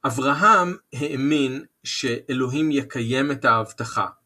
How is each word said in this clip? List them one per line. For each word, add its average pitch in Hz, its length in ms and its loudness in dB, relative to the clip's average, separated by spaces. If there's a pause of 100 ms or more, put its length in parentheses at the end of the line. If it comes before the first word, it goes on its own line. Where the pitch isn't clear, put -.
אברהם 175 680 4 (160)
האמין 139 720 0 (200)
שאלוהים 131 840 -2
יקיים 135 600 -2
את 131 140 -6
ההבטחה 113 640 0 (200)